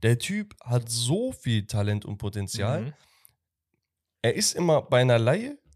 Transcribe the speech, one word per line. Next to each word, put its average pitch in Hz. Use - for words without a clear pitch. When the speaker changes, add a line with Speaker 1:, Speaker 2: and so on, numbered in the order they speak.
Speaker 1:
Der 117
Typ 208
hat 120
so 143
viel 110
Talent 104
und 101
Potenzial. 104
Speaker 2:
Mhm. 147
Speaker 1:
Er 139
ist 208
immer 160
bei 127
einer 123
Laie, 214